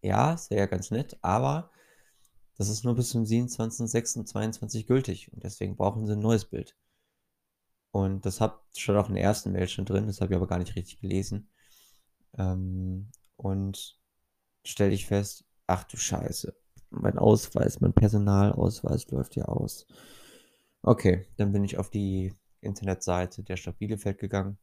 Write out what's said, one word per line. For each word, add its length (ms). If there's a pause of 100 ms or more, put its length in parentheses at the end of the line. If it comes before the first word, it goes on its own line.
Ja, 320
es 160
wär 80
ja 80
ganz 240
nett, 320
aber 480 (840)
das 120
ist 160
nur 100
bis 180
zum 140
siebenundzwanzigsten 640
sechsten 380
zweiundzwanzig 600
gültig 460
und 140
deswegen 320
brauchen 280
sie 60
ein 80
neues 240
Bild. 320 (1160)
Und 340
das 160
hab, 240 (100)
stand 240
auch 80
in 80
der 80
ersten 300
Mail 160
schon 160
drin, 220
das 120
hab 100
ich 60
aber 100
gar 140
nicht 160
richtig 240
gelesen. 500 (880)
Ähm, 760 (260)
und 600 (680)
stell 260
ich 140
fest, 400 (220)
ach 180
du 100
Scheiße, 580 (360)
mein 280
Ausweis, 640
mein 140
Personalausweis 1160
läuft 280
ja 80
aus. 420 (920)
Okay, 460 (100)
dann 160
bin 100
ich 140
auf 120
die 440 (260)
Internetseite 840
der 140
Stadt 220
Bielefeld 420
gegangen 440